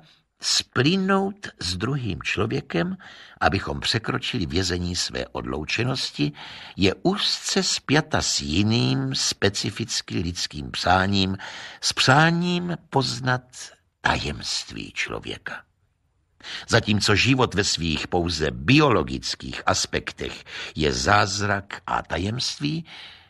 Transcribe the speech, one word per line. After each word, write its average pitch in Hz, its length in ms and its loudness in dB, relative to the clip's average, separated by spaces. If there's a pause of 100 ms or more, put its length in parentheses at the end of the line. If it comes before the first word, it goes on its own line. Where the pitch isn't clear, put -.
(420)
splynout 196 1040 0 (120)
s 90 180 -4
druhým 113 460 -2
člověkem, 156 760 -2 (420)
abychom 82 400 0
překročili 117 680 -2
vězení 87 500 0
své 64 320 -4
odloučenosti, 120 1040 -2 (440)
je 92 180 4 (100)
úzce - 600 0
spjata - 580 2
s - 200 0
jiným 123 760 2
specificky - 1040 -2
lidským 73 520 -6
přáním, 95 680 4 (440)
s - 120 0
přáním 170 840 4 (120)
poznat 127 520 0 (600)
tajemství - 880 -4
člověka. - 720 -8 (1080)
Zatímco 107 460 4
život 127 380 4
ve 101 100 2
svých 80 440 0
pouze 82 440 0
biologických 71 1120 2
aspektech - 760 -2 (320)
je 76 180 2
zázrak 101 960 0
a 58 140 0
tajemství, 127 840 -4 (440)